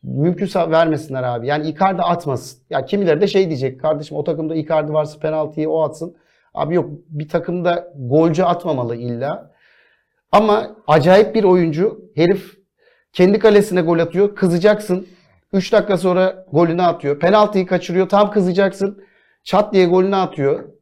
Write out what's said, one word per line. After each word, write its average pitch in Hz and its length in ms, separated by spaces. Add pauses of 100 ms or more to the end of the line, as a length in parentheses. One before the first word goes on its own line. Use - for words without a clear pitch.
Mümkünse 165 680
vermesinler 156 520
abi. 123 240
Yani 151 220
Icardi 185 320
atmasın. 170 680
Ya - 160
kimileri 185 360
de 208 60
şey 190 200
diyecek. 131 340
Kardeşim 151 360
o 151 60
takımda 160 320
Icardi 151 380
varsa 151 260
penaltıyı 156 500
o 160 140
atsın. 165 320 (380)
Abi 151 220
yok, 151 140 (200)
bir 151 200
takımda 175 680
golcü 151 480
atmamalı 151 520
illa. 120 560 (800)
Ama 208 440 (120)
acayip 185 480
bir 220 80
oyuncu. 180 580 (140)
Herif 175 420 (560)
kendi 196 260
kalesine 208 420
gol 165 180
atıyor. 190 360
Kızacaksın. 190 720 (460)
Üç 196 200
dakika 208 240
sonra 185 540
golünü 165 300
atıyor. 147 380
Penaltıyı 196 480
kaçırıyor. 180 420
Tam 208 220
kızacaksın. 196 720 (400)
Çat 208 300
diye 190 120
golünü 185 300
atıyor. 156 480 (180)